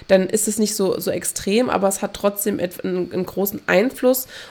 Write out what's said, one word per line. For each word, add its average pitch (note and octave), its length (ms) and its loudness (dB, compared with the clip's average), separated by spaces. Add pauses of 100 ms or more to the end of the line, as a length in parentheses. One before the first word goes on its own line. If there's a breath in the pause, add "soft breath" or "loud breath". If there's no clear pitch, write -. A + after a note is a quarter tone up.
dann F#3+ 220 6
ist - 180 0
es G#3+ 120 0
nicht G#3+ 180 0
so, F#3+ 240 0
so - 100 -4
extrem, G#3+ 580 0
aber G3 200 2
es G3 120 -2
hat G3 140 -4
trotzdem G3+ 460 -2
et-, - 240 -6
einen, F3+ 280 -2
einen F#3 140 -2
großen G3+ 400 -4
Einfluss. B3+ 640 2 (220 loud breath)